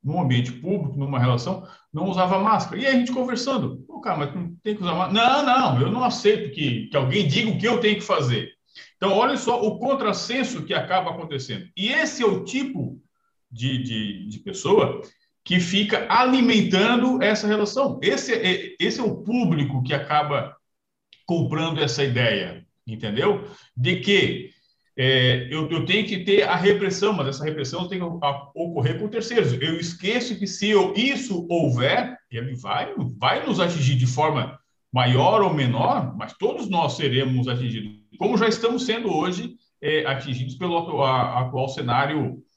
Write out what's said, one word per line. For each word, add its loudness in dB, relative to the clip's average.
num -2
ambiente 0
público, -4
numa -2
relação, 0
não -4
usava 2
máscara. 2
E -2
aí 4
a 6
gente 0
conversando, -2
"Pô, -16
cara, -2
mas -4
não -8
tem -2
que -8
usar -2
máscara?" -2
"Não, 4
não, 4
eu 2
não 0
aceito 2
que, -2
que -4
alguém 2
diga 2
o 0
que 0
eu 2
tenho 4
que -8
fazer." 0
Então, 0
olha 4
só 0
o -2
contrassenso -2
que -6
acaba 0
acontecendo. -8
E -4
esse 0
é 2
o 2
tipo -6
de, -2
de, -6
de -12
pessoa 0
que 2
fica 0
alimentando 4
essa 2
relação. 0
Esse 0
é, -2
esse -2
é -4
o 0
público 0
que -2
acaba 0
comprando 0
essa 0
ideia, -2
entendeu? -2
De 0
que 0
é, 2
eu, -4
eu -2
tenho 0
que -4
ter 4
a 2
repressão, 2
mas -2
essa -6
repressão -6
tem -6
que -4
a-, -4
ocorrer -2
por -4
terceiros. 0
Eu -2
esqueço -4
que -2
se -4
eu, 4
isso -2
houver, 0
ele -8
vai, -4
vai 0
nos 0
atingir 2
de 2
forma 0
maior 4
ou 2
menor, 0
mas -8
todos -4
nós 0
seremos 0
atingidos, -4
como 2
já 4
estamos 0
sendo -2
hoje, -2
é, -2
atingidos -4
pelo -2
atu-, -2
a-, 2
atual -2
cenário -2